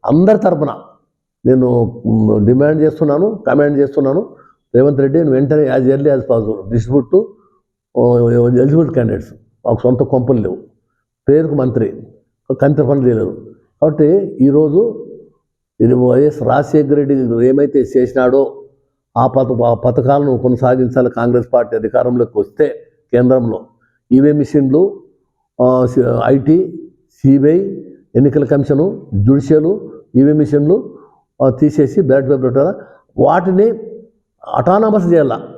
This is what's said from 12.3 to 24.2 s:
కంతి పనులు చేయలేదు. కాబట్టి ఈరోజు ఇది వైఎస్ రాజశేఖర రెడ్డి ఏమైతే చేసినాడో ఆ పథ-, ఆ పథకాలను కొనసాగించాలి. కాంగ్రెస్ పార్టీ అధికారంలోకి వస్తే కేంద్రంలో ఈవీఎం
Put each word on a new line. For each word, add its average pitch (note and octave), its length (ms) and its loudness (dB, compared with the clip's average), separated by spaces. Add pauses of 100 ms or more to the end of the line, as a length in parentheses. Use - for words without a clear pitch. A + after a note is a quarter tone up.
కంతి C#3+ 220 2
పనులు C3+ 240 0
చేయలేదు. G#2+ 220 0 (520)
కాబట్టి D#3+ 600 0
ఈరోజు D3+ 680 0 (760)
ఇది A#2 120 4
వైఎస్ B2+ 500 2
రాజశేఖర C#3 500 0
రెడ్డి C3 540 0
ఏమైతే C#3 320 2
చేసినాడో B2+ 840 -2 (540)
ఆ A#2+ 100 0
పథ-, B2+ 360 -2
ఆ A#2 100 2
పథకాలను C3+ 640 0
కొనసాగించాలి. B2+ 720 0
కాంగ్రెస్ A#2+ 440 -2
పార్టీ A#2+ 220 0
అధికారంలోకి A#2+ 640 -2
వస్తే C3+ 360 -4 (380)
కేంద్రంలో B2 520 0 (460)
ఈవీఎం C#3+ 260 4